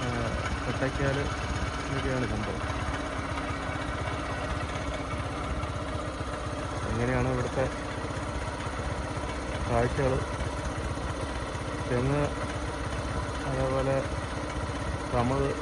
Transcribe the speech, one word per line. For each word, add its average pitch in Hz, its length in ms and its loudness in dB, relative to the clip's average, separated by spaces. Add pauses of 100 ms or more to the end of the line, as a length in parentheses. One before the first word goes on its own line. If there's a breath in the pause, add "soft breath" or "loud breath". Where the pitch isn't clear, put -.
ആ, 123 40 0 (580)
കട്ടയ്ക്കാല് 135 580 2 (600)
എന്നൊക്കെയാണ് 131 480 2
സംഭവം. 104 280 0 (4000)
എങ്ങനെയാണ് 123 440 4
ഇവിടുത്തെ 131 300 2 (2000)
കാഴ്ചകൾ? 123 440 4 (1800)
തെങ്ങ്, 131 320 4 (1300)
അതേപോലെ 135 480 4 (1160)
കമുക് 135 340 4 (120)